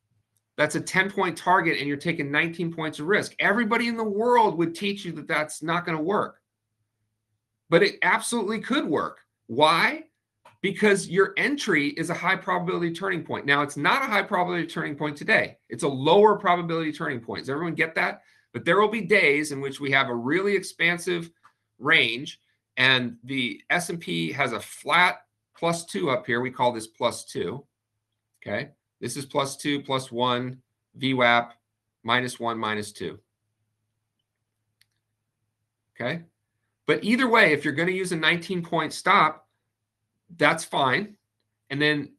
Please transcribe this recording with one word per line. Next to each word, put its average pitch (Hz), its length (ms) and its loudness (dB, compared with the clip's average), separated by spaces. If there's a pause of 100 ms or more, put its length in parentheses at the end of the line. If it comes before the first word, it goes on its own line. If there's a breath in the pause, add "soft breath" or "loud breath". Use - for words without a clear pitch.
(560)
that's 151 200 0
a - 40 0
ten 190 300 0
point 185 260 -2
target 180 420 2
and 139 80 -4
you're 143 100 -2
taking 151 340 -4
nineteen 165 420 -2
points 156 280 -6
of 151 60 -6
risk. 165 320 0
Everybody 233 500 2
in 233 100 -4
the 226 60 -4
world 220 520 4
would 170 180 0
teach 202 300 -6
you 170 80 -8
that 151 160 -12
that's 151 340 -4
not 170 220 -2
gonna 160 160 -4
work. 170 400 -2 (1300)
But 170 120 6
it - 200 0
absolutely 214 580 -2
could 277 260 -4
work. 107 320 -4 (280)
Why? 170 580 2 (580)
Because 196 460 2
your 190 280 0
entry 185 520 0
is 160 200 -6
a 165 60 -4
high 180 220 -2
probability 175 560 -2
turning 180 300 -4
point. 117 220 -8
Now, 143 160 2
it's 143 160 -4
not 190 260 0
a 269 40 -4
high 208 160 0
probability 175 440 -2
turning 156 280 -6
point 147 240 -6
today. 180 400 0 (100)
It's 123 140 -8
a 156 60 0
lower 175 480 6
probability 165 560 -2
turning 151 280 -6
point. 95 220 -8
Does 131 80 -8
everyone 156 240 -4
get 160 220 -2
that? - 260 -4 (320 soft breath)
But 117 100 -8
there 180 160 4
will 214 80 6
be 220 140 -2
days 156 500 4
in 135 80 -6
which 135 200 -8
we 139 100 -2
have 135 180 4
a 120 60 -2
really 170 420 0
expansive 175 760 -2 (480 soft breath)
range 135 640 0 (380)
and 127 460 2
the 127 440 -4
S 170 220 -2
and 175 100 -6
P 165 320 -4
has 135 200 -2
a 104 80 -6
flat - 640 0 (320)
plus 165 300 -2
two 185 240 -4
up 127 160 0
here. 120 160 0
We 127 100 -4
call 123 220 0
this 110 140 -8
plus - 380 -4
two. 110 420 -8 (760)
Okay. 104 300 -8 (280)
This 123 180 -8
is 135 100 -10
plus 139 300 -2
two, 143 260 -4
plus 131 280 -6
one, 123 520 -2 (320)
V 135 180 -2
wap, 120 400 4 (500)
minus 120 380 -2
one, 117 160 -2
minus 107 360 -4
two. 92 260 -10 (2750)
Okay. 151 280 -6 (640)
But 151 180 2
either 240 240 4
way, 214 240 8
if 135 120 0
you're 151 100 0
gonna 170 160 0
use 185 220 -2
a 170 40 -2
nineteen 170 460 0
point 160 320 -2
stop, 180 520 2 (920)
that's 156 280 4
fine. 147 520 0 (520)
And 139 140 -4
then 151 360 0